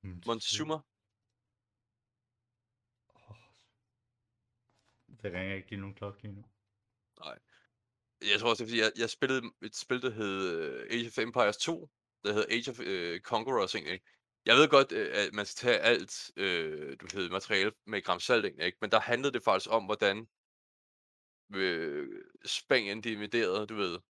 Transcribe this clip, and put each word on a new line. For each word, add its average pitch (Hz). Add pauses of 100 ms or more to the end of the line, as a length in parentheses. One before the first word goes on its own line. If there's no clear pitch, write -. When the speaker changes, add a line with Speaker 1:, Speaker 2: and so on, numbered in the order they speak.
Speaker 1:
Montezuma. 90
Speaker 2:
Montezuma. 151 (2500)
Speaker 1:
Åh. - (1900)
Det 98
ringer 92
ikke 95
lige 98
nogen 101
klokke 101
lige 104
nu. 101 (720)
Speaker 2:
Nej. 71 (800)
Jeg 101
tror 117
også, 113
det 110
er, 117
fordi 117
jeg, 110
jeg 113
spillede 131 (200)
et -
spil, 127
der 127
hed, 104 (240)
øh, 65
Age 117
of -
Empires 113
to, 165 (340)
der 101
hedder 104
Age 120
of, 117
øh, 87
Conquerors 117
egentlig. 92 (440)
Jeg 113
ved 143
godt, 135
øh, 92
at 98
man 104
skal -
tage 110
alt, -
øh, 78
du - (100)
ved, 90
materiale 98 (140)
med 104
et 95
gram 90
salt 117
egentlig, 78
ikke? 92
Men 104
der 110
handlede 123
det 120
faktisk 98
om, 110
hvordan, 104 (1300)
øh, 80 (200)
Spanien, 110
de 113
invaderede, 104
du 110
ved 92 (120)